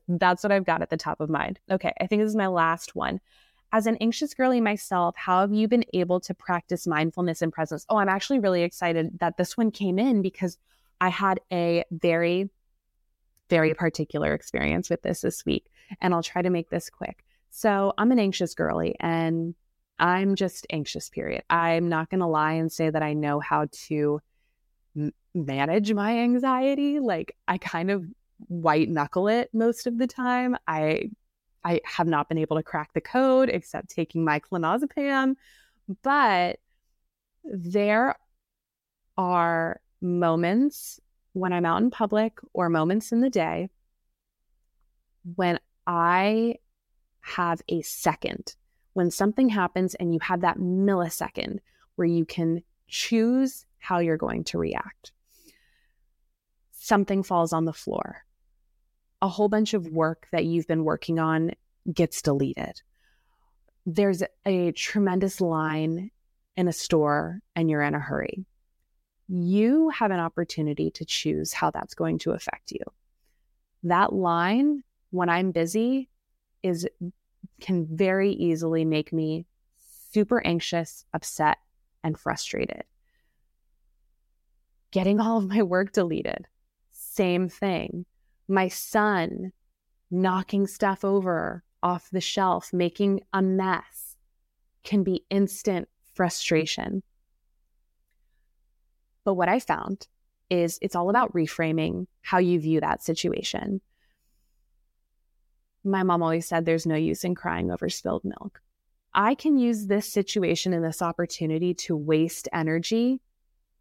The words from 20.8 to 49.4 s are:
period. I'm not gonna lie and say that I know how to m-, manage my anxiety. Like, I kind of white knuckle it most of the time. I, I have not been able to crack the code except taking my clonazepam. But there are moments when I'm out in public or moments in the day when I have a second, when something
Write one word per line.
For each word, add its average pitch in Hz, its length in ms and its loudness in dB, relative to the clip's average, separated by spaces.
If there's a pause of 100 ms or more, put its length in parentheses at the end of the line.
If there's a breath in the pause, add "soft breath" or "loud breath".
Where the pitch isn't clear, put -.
period. - 400 -6
I'm 165 380 2
not 160 220 -2
gonna 180 200 0
lie 156 240 0
and 160 180 -2
say 160 180 0
that 156 140 0
I 151 100 -2
know 147 260 0
how 151 280 -2 (200)
to 147 320 0 (760)
m-, 147 180 -4 (200)
manage 160 600 0
my 214 260 0
anxiety. 269 800 2
Like, 196 360 -2 (120)
I 185 100 0
kind 175 340 -2
of 190 140 -2 (420)
white 160 420 2
knuckle 170 380 0
it 240 260 2
most 226 340 0
of 240 100 -2
the 247 100 2
time. 247 500 -2 (100)
I, 156 440 0 (520)
I 170 220 0
have 165 220 -2
not 151 220 2
been 165 80 0
able 156 200 0
to 160 60 -2
crack - 300 -8
the 165 80 0
code 262 480 4
except - 400 -6
taking 165 340 -2
my 151 160 2
clonazepam. 269 960 0 (640 soft breath)
But 233 580 2 (840)
there 208 720 0 (1000)
are 170 640 0 (200)
moments 175 1000 2 (340)
when 185 200 0
I'm 175 120 2
out 170 160 2
in 240 100 2
public 214 480 0 (140)
or 175 160 0
moments 170 420 0
in 233 100 2
the 269 80 2
day 165 400 -2 (1700)
when 180 240 2 (280)
I 190 680 2 (640)
have 170 480 -2
a 170 140 0
second, - 720 -4 (380)
when 175 180 2
something 214 380 2